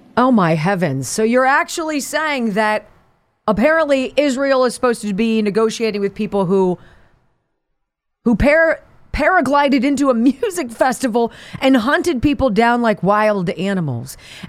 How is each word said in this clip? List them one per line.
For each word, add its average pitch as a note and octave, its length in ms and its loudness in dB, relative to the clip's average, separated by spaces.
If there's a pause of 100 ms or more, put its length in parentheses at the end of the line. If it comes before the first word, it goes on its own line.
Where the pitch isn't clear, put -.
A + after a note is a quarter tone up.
(180)
Oh, B3+ 140 4
my F3+ 240 2
heavens. D#3+ 520 -2
So - 160 -4
you're B3 220 2
actually D#4 540 -2
saying C#4 540 -4
that G#3+ 360 -2 (580)
apparently C4+ 720 2
Israel C4+ 480 2
is A#3+ 80 -2
supposed A#3+ 300 -2
to G#3 100 -4
be A3 300 0
negotiating G#3+ 580 -2
with G3 140 -4
people G3 320 -2
who, F#3 320 0 (1400)
who A#3 120 2
par-, D#4 460 2 (320)
paraglided C#4+ 720 2
into C#4+ 240 0
a B3+ 40 4
<laughs> - 0 -
music C#4 560 -2
festival A#3 600 -2 (300)
and C4+ 160 4
hunted C#4+ 440 0
people C4+ 280 0
down A#3 320 2
like A3 200 0
wild G#3 500 0
animals D#3 640 -6 (320)